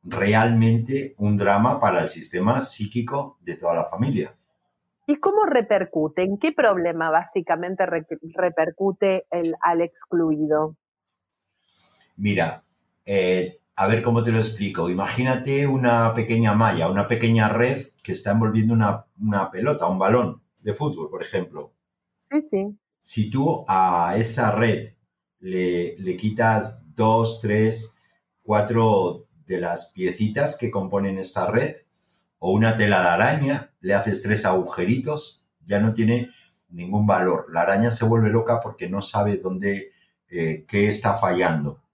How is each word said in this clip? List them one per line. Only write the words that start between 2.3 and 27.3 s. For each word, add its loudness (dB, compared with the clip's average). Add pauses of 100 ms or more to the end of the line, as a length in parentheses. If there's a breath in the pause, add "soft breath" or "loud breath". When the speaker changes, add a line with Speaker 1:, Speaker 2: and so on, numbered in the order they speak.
Speaker 1:
psíquico -6
de -10
toda 0
la -2
familia. -4 (760)
Speaker 2:
¿Y 2
cómo 2
repercute? 0
¿En -2
qué 0
problema 2
básicamente 0
re-, -4 (300)
repercute 0
el, -2
al 2
excluido? 0 (1400 soft breath)
Speaker 1:
Mira, -2 (420)
eh, 0 (160)
a 0
ver 2
cómo 2
te 0
lo 2
explico. -4
Imagínate -2
una 2
pequeña 2
malla, 2
una 0
pequeña 2
red 0 (220)
que -10
está -4
envolviendo 2
una, 2 (140)
una 0
pelota, -2
un 0
balón 2 (180)
de -6
fútbol, -6
por -10
ejemplo. -8 (460)
Speaker 2:
Sí, -4
sí. -4 (220)
Speaker 1:
Si -4
tú -2
a 2
esa 0
red -2 (460)
le, -4
le -6
quitas -2
dos, 2